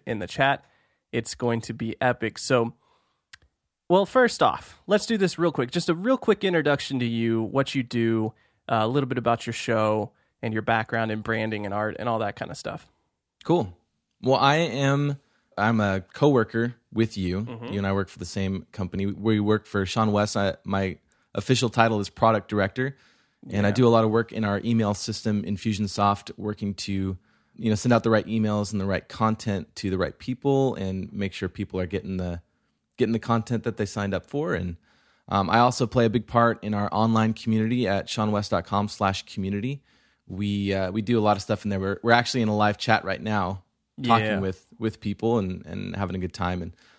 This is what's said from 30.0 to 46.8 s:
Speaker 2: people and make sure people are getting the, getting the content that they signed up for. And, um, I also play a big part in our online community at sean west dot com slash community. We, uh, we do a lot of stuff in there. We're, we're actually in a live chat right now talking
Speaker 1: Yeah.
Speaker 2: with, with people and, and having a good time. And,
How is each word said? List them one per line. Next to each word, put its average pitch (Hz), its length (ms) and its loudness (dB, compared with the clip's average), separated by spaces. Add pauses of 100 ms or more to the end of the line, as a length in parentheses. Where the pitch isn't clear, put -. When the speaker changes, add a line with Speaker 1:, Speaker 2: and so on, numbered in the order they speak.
Speaker 2:
people 135 560 0
and 95 380 -6
make 101 180 -4
sure - 160 -6
people 92 320 -6
are 92 60 -2
getting 92 320 -6
the, 87 240 -6 (560)
getting 113 160 2
the 110 60 0
content 117 440 -2
that 113 140 -6
they 107 80 -2
signed 101 280 -4
up 90 120 -4
for. 156 280 -4
And, 87 220 -4 (540)
um, 95 200 0
I 110 100 6
also 123 280 4
play 120 160 2
a 113 60 4
big 110 180 -2
part 117 380 2
in 104 80 -2
our 101 180 -2
online 110 420 2
community 110 540 -2
at 98 220 0
sean 107 240 -2
west 101 180 -2
dot 87 140 0
com 101 240 0
slash 98 360 -2
community. 101 580 -6 (440)
We, 101 460 -2
uh, 95 180 -2
we 110 100 -2
do 117 160 2
a 107 40 4
lot 104 160 4
of 104 40 -8
stuff - 220 -4
in 104 60 -4
there. 98 100 -2
We're, 98 240 -2
we're 117 80 4
actually 120 300 6
in 110 80 2
a 107 80 0
live 104 200 4
chat 110 280 2
right 92 160 -4
now 98 420 -2 (400)
talking 117 220 4
Speaker 1:
Yeah. 104 140 0
Speaker 2:
with, 95 260 -4 (120)
with 110 220 -4
people 113 400 0
and, 92 260 -4
and 92 300 -8
having 95 220 -4
a - 20 -6
good 90 140 -6
time. 90 280 -4
And, 82 140 -10 (240)